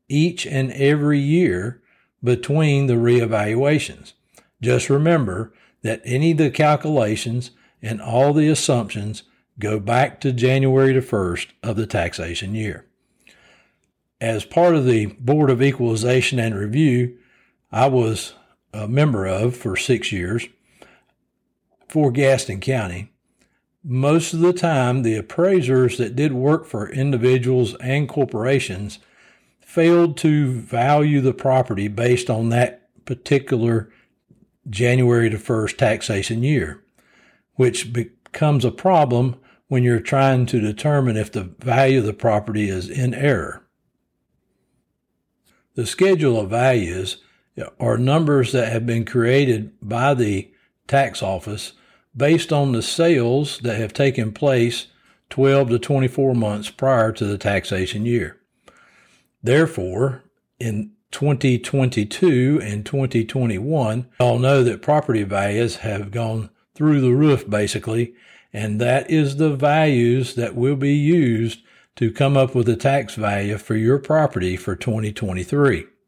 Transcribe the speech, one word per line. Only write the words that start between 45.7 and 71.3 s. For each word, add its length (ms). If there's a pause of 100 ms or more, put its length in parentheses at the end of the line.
The 100
schedule 540
of 100
values 680 (640)
are 200
numbers 520
that 200
have 160
been 180
created 760
by 360
the 360 (360)
tax 340
office 520 (440)
based 360
on 180
the 100
sales 800
that 180
have 140
taken 400
place 560 (420)
twelve 380
to 100
twenty-four 560
months 360
prior 420
to 140
the 120
taxation 680
year. 340 (1040)
Therefore, 800 (340)
in 340 (200)
twenty 480
twenty-two 1040
and 220
twenty 400
twenty-one, 800 (100)
we 80
all 140
know 240
that 180
property 420
values 540
have 320
gone 420 (220)
through 280
the 100
roof, 380
basically, 640 (400)
and 260
that 320
is 240
the 180
values 800
that 200
will 220
be 180
used 680 (340)